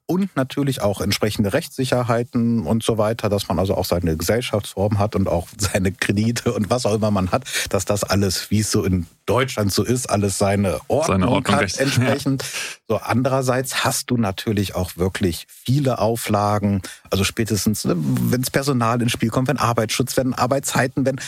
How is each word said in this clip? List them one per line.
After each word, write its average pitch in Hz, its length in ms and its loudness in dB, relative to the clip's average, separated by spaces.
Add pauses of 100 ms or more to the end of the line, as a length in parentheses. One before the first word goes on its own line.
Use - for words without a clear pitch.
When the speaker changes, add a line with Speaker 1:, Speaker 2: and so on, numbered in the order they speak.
Speaker 1:
und 185 320 -2
natürlich 139 460 -2
auch 101 180 0
entsprechende 101 540 0
Rechtssicherheiten 120 1120 0
und 113 160 2
so 113 160 2
weiter, 107 320 0
dass 101 180 0
man 80 100 0
also 95 160 2
auch 87 120 0
seine 85 320 0
Gesellschaftsform 104 800 0
hat 104 180 0
und 95 120 0
auch 85 280 -2
seine 95 360 0
Kredite 113 600 0
und 104 160 -2
was 120 160 0
auch 104 80 2
immer 107 180 2
man 92 220 0
hat, 127 120 0 (260)
dass 98 160 -2
das 104 180 0
alles, 101 460 -2
wie 104 80 4
es 104 120 0
so 101 140 0
in 92 220 0 (180)
Deutschland 107 480 0
so 107 100 0
ist, 120 280 -2
alles 104 260 0
seine 101 420 2 (100)
Ordnung 147 180 2
Speaker 2:
Seine 92 240 2
Ordnung, - 240 0
Speaker 1:
hat 143 80 2
Speaker 2:
Recht. - 160 -2
Speaker 1:
entsprechend. 131 720 0
Speaker 2:
<laughs> - 40 -10 (400)
Ja. 101 60 0
Speaker 1:
So, - 40 -10
andererseits 131 800 0
hast - 280 -2
du 123 80 2
natürlich 101 560 0
auch 90 240 -4
wirklich 87 500 0
viele 131 520 0
Auflagen, 104 840 2 (260)
also 95 160 2
spätestens, 107 640 0
ne, 170 100 2
wenn's 127 540 0
Personal 123 500 2
ins 120 120 2
Spiel 113 180 0
kommt, 131 180 0
wenn 135 80 0
Arbeitsschutz, 113 600 0
wenn 127 160 0
Arbeitszeiten, 127 720 0
wenn, 135 220 0